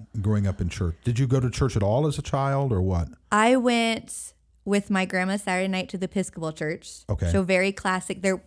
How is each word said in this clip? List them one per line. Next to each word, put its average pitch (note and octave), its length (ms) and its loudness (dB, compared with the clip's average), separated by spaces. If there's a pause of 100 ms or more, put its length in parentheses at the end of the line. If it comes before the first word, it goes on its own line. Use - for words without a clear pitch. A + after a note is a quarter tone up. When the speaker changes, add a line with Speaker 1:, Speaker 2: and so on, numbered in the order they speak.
(220)
Speaker 1:
growing G#2 240 2
up F#2+ 160 0
in F2+ 80 0
church? E2+ 340 -2
Did A#2 140 0
you C3+ 80 2
go C3 140 2
to B2+ 100 2
church B2 260 0
at G#2 60 2
all A2 240 2
as D3 140 -2
a - 20 -4
child C#3 500 0
or F#2 100 2
what? F2+ 260 0 (240)
Speaker 2:
I A3 240 4
went A#3 800 0 (320)
with G3+ 260 0
my F#3+ 140 2
grandma F#3 320 0
Saturday F#3+ 320 -2
night F#3 200 -2
to G3 80 -8
the F#3 80 -4
Episcopal E3+ 460 -4
Church. D#3 380 -6 (200)
Speaker 1:
Okay. E2+ 220 0
Speaker 2:
So G3 100 4
very F#3 300 2
classic. F#3 500 -4
There, F#3+ 260 0